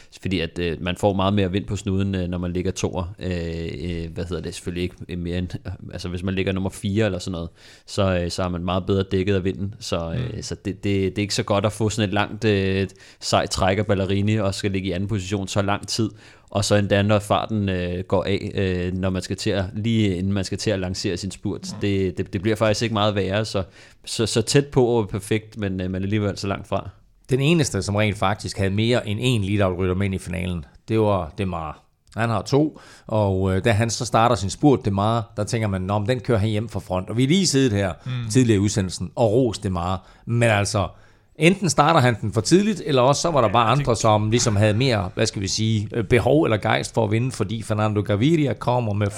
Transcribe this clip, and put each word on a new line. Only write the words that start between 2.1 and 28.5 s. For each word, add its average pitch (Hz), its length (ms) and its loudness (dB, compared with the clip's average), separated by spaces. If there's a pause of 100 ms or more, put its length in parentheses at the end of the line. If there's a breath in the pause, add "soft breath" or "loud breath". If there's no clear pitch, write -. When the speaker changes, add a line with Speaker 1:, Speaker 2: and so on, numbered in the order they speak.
Speaker 1:
øh, 90 140 -2
når 90 100 -4
man 90 140 -4
ligger 90 180 -2
toer, 92 480 -4
øh, 92 120 -6 (520)
øh, 85 320 -6
hvad 85 100 -6
hedder 82 180 -6
det, 85 120 -8
selvfølgelig 87 280 -6
ikke - 340 -8
mere 85 220 -4
end, 90 100 -2 (440)
altså 90 160 -10
hvis 90 140 -6
man 95 120 -2
ligger 95 180 0
nummer 95 180 -2
fire 104 360 -2
eller 92 120 -2
sådan 95 140 -6
noget, 85 160 -6 (380 loud breath)
så, 95 340 0
øh, 87 100 -2
så 95 120 -4
er 90 60 0
man 87 160 -4
meget 92 220 0
bedre 95 260 2
dækket 95 220 2
af 92 100 0
vinden, 98 360 -4
så, 85 320 -4
øh, - 240 -4
Speaker 2:
Mm. - 60 -8
Speaker 1:
så - 120 -8
det, - 100 -12 (200)
det, - 0 -
det 95 340 0
er 104 40 0
ikke 101 120 -2
så 123 80 0
godt 104 240 0
at 104 60 0
få 110 180 -2
sådan 107 180 0
et 95 60 -4
langt, 104 300 -2
øh, 98 420 2 (340 loud breath)
sejt - 300 0
træk 95 280 2
af 104 80 0
Ballerini, 98 500 2
og 98 180 0
skal 104 160 -4
ligge 95 180 -4
i 87 40 -2
anden 95 160 -4
position 98 400 -4
så 104 140 0
lang 101 260 -4
tid, 107 220 0 (400 loud breath)
og 104 140 0
så - 100 2
endda, 101 280 4
når 104 160 4
farten, 101 500 0
øh, 90 360 -2
går 95 200 0
af, 98 300 -2
øh, 92 400 -2
når 92 160 -2
man 92 120 -2
skal 101 140 -6
til - 140 -4
at, 95 140 0 (100)
lige 107 420 2
inden 98 160 -2
man 98 120 0
skal 98 140 -6
til - 120 -2
at 95 80 0
lancere 92 380 -4
sin 95 140 -8
spurt. - 300 -6 (120)
Speaker 2:
Ja. 104 40 -10 (100)
Speaker 1:
Det, 95 320 0
det, 95 140 -6
det 87 100 -4
bliver 107 140 2
faktisk 107 260 2
ikke 113 100 -2
meget 104 220 2
værre, 101 300 0
så, 98 180 -4 (420 loud breath)
så, - 220 -2
så 113 160 2
tæt 143 240 2
på 123 320 2
at 110 60 2
være 95 40 -6 (120)
perfekt, - 380 -4
men, 95 220 -2
øh, 92 100 -4
men 95 120 -4
alligevel 101 360 -2
så 101 80 -8
langt 98 220 -6
fra. - 200 -4 (420)
Speaker 3:
Den 131 100 2
eneste, 139 420 2
som 101 140 -2
rent 107 220 2
faktisk 98 400 -2